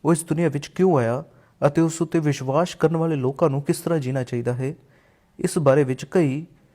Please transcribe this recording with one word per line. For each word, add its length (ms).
ਉਹ 80
ਇਸ 100
ਦੁਨੀਆ 260
ਵਿੱਚ 180
ਕਿਉਂ 300
ਆਇਆ 260
ਅਤੇ 140
ਉਸ 200
ਉੱਤੇ 180
ਵਿਸ਼ਵਾਸ 560
ਕਰਨ 220
ਵਾਲੇ 180
ਲੋਕਾਂ 340
ਨੂੰ 120
ਕਿਸ 160
ਤਰ੍ਹਾਂ 220
ਜੀਣਾ 240
ਚਾਹੀਦਾ 300
ਹੈ, 220
ਇਸ 180
ਬਾਰੇ 260
ਵਿੱਚ 220
ਕਈ 400